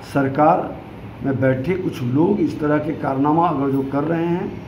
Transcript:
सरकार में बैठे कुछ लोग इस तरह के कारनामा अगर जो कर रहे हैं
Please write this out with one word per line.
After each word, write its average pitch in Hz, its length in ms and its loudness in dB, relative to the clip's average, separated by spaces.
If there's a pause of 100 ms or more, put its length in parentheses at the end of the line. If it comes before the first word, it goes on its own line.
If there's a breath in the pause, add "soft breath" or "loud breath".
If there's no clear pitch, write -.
(140)
सरकार 151 640 2 (460)
में 135 180 0
बैठे 131 320 2
कुछ 185 280 -4
लोग 151 380 2
इस 156 200 -2
तरह 147 180 2
के 156 140 -2
कारनामा 139 560 2
अगर 139 220 0
जो 135 140 0
कर 139 200 -2
रहे 165 220 0
हैं 185 420 -2